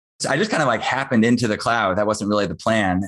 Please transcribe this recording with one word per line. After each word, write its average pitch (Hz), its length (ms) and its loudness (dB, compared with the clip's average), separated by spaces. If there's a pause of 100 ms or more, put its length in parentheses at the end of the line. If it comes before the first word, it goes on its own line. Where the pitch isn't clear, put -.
(200)
So - 100 -4
I 135 60 0
just 208 160 -2
kind 165 100 0
of, 139 60 2
like, 113 140 0
happened 127 420 0
into 120 240 2
the 104 100 -2
cloud. 107 400 0
That 104 100 0
wasn't 107 220 -2
really 104 160 2
the 78 100 -6
plan. 98 520 0